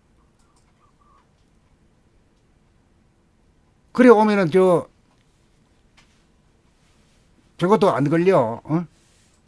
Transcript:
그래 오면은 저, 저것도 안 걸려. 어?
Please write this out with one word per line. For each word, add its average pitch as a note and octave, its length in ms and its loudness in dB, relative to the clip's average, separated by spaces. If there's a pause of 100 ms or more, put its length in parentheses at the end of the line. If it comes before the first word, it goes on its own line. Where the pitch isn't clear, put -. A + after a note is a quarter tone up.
(4000)
그래 B3+ 180 4
오면은 G#3 400 2
저, F#3 380 0 (2750)
저것도 F#3+ 340 0
안 C3+ 160 -4
걸려. E3 540 -2
어? D#3+ 240 -6 (600)